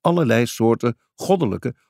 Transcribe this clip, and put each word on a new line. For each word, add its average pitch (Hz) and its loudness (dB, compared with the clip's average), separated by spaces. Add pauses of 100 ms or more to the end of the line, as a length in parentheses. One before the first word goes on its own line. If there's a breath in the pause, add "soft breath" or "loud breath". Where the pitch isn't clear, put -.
allerlei 120 2
soorten 113 0 (180)
goddelijke 127 -2 (140)